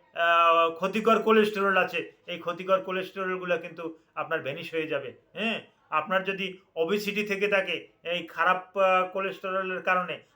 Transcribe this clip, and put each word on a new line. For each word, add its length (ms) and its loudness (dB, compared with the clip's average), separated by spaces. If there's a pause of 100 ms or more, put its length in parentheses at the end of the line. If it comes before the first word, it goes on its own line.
(140)
আহ, 560 6
ক্ষতিকর 520 0
কোলেস্টেরল 540 4
আছে, 360 -2 (140)
এই 120 -10
ক্ষতিকর 420 0
কোলেস্টেরলগুলো 760 -4
কিন্তু 400 -12 (160)
আপনার 280 -4
ভ্যানিশ 320 -8
হয়ে 120 -2
যাবে, 280 -4 (180)
হ্যাঁ। 280 -4 (300)
আপনার 340 0
যদি 340 -6 (180)
ওবেসিটি 500 0
থেকে 220 -2
থাকে, 400 -2 (140)
এই 240 -6
খারাপ, 520 0
আহ, 280 4
কোলেস্টেরলের 760 -6
কারণে 400 -2 (140)